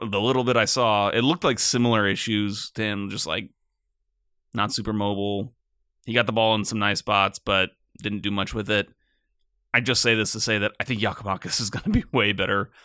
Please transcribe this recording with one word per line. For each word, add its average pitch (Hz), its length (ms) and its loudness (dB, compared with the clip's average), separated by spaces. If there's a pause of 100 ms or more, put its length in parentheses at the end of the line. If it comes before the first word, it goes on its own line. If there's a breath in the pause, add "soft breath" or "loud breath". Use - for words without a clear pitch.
the 98 100 0
little 127 240 2
bit 120 140 2
I 110 80 4
saw, 104 440 2
it 110 120 0
looked 156 220 0
like 135 160 0
similar 117 480 2
issues 104 640 -2
to - 100 -8
him, 101 300 -4
just, 98 160 -6
like, 92 240 -6 (1040)
not 104 180 -2
super 107 200 -4
mobile. 101 600 -2 (520)
He 113 80 -6
got 117 120 4
the 113 80 -2
ball 110 220 4
in 104 100 0
some 110 140 -2
nice 101 200 2
spots, 98 380 0
but 95 340 0 (300)
didn't 101 220 -4
do 101 80 -2
much 98 240 -2
with 107 160 -4
it. 104 180 0 (840)
I 120 40 6
just 120 220 2
say 117 140 4
this 110 160 2
to 110 80 -4
say 110 200 0
that 104 200 0
I - 40 -2
think 113 180 -2
Giakoumakis 95 600 -4
is 107 80 -4
gonna - 240 -4
be 240 140 2
<laughs> - 40 -12
way 104 200 2
better 98 400 -2 (140 soft breath)